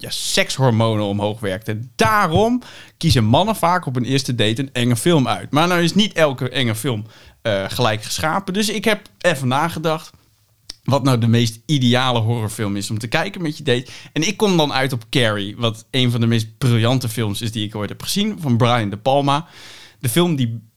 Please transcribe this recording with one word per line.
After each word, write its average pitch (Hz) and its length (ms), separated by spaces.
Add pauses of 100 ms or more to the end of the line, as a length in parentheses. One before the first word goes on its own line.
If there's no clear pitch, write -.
je 117 100
sekshormonen 113 920
omhoog 104 360
werkt. 95 280
En 110 280
daarom 214 640 (340)
kiezen 135 280
mannen 175 320
vaak 170 300
op 127 100
een 120 80
eerste 131 300
date 117 280
een 135 100
enge 120 240
film 143 320
uit. 95 220
Maar 156 180
nou 175 140
is 165 120
niet 208 180
elke 139 360
enge 123 260
film, 110 320 (360)
eh, 98 260
gelijk 110 340
geschapen. 180 520
Dus 208 140
ik 214 160
heb 214 220 (140)
even 139 280
nagedacht 160 640 (720)
wat 113 200
nou 127 160
de 113 80
meest 113 400
ideale 127 540
horrorfilm 107 560
is 101 140
om 110 80
te 120 80
kijken 180 360
met 151 140
je 143 80
date. 127 220 (260)
En 160 160
ik 208 80
kom 196 200
dan 147 160
uit 135 200
op 123 180
Carrie, 104 460
wat 113 340
een 127 200
van 120 100
de 117 60
meest 113 320
briljante 120 500
films 110 340
is 110 100
die 107 140
ik 104 80
ooit 104 140
heb - 140
gezien, 208 380
van 127 160
Brian 117 340
De 101 80
Palma. 139 480 (540)
De 131 80
film 170 280
die, 117 260 (140)